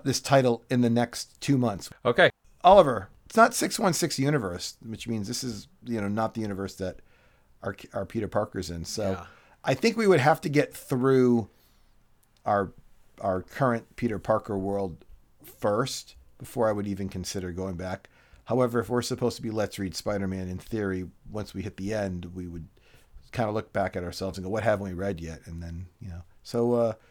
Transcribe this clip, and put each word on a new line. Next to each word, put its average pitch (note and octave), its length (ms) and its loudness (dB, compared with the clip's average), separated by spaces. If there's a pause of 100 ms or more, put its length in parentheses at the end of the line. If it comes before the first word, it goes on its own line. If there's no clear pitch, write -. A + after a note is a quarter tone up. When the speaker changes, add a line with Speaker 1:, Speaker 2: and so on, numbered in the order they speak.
Speaker 1:
this C3 180 0
title B2+ 480 4
in B2+ 120 2
the A#2 100 6
next - 500 -2
two C#3+ 160 2
months. A#2 320 0 (160)
Speaker 2:
Okay. B2+ 260 6 (340)
Speaker 1:
Oliver, D3 460 8 (160)
it's - 100 -16
not A3+ 180 8
six - 240 -2
one G#3 140 2
six - 260 -2
universe, C3 680 -2
which A2 220 -12
means A2 220 -4
this A#2+ 160 -6
is, G#2+ 240 -10 (160)
you A#2 160 -4
know, G2+ 80 -2
not A2 260 -2
the A2+ 60 -6
universe G2 360 -6
that F#2 200 -6 (680)
our, - 140 -6 (180)
our G2 100 -4
Peter G#2+ 220 -4
Parker's G2+ 440 -4
in. E2 140 -8
So G2 280 -4
Speaker 2:
Yeah. F2+ 120 -6 (380)
Speaker 1:
I C3+ 120 0
think A3+ 220 2
we A3 120 4
would F3+ 100 8
have D3+ 220 4
to D3+ 80 -6
get C#3+ 260 2
through B2+ 760 4 (960)
our, G2+ 280 0 (480)
our F#2 220 0
current A#2+ 520 -2
Peter A2 240 -2
Parker G#2+ 400 0
world G2 460 -4 (560)
first A2+ 560 -2 (220)
before A#2+ 300 -2
I G#2+ 40 2
would G#2 160 -4
even G2 200 -4
consider F#2 440 -6
going F#2 240 -6
back. F#2 320 -8 (380)
However, A#2+ 340 2
if G2+ 80 -4
we're A#2+ 140 0
supposed - 340 -2
to - 60 -14
be, A2+ 80 -6
"Let's G#2+ 280 -2
Read F#2 160 -4
Spider-Man," F#2+ 540 -4
in F#2 100 -8
theory, F#2+ 460 -4 (260)
once G#2 240 -8
we F#2+ 80 -6
hit - 140 -10
the G2 180 -6
end, F2+ 400 -4
we F2+ 140 -10
would E2+ 180 -10 (640)
kind A2+ 180 -2
of G#2 60 -2
look G#2+ 180 -6
back F#2+ 220 -2
at F2+ 80 -4
ourselves F2 340 -6
and F#2 80 -8
go, F#2+ 60 -6
"What G#2+ 140 -2
haven't G#2 200 2
we F#2+ 100 -8
read F#2 260 -4
yet?" D#2+ 260 -12
And E2+ 160 -10
then, E2+ 240 -10 (140)
you G2+ 80 -12
know, F2 140 -12 (200)
so, A#2+ 300 0
uh, A#2 200 2 (180)